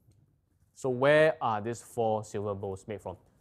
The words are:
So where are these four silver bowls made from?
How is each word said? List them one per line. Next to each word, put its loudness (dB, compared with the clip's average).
So -4
where 4
are -2
these -6
four -2
silver -6
bowls -10
made -10
from? -12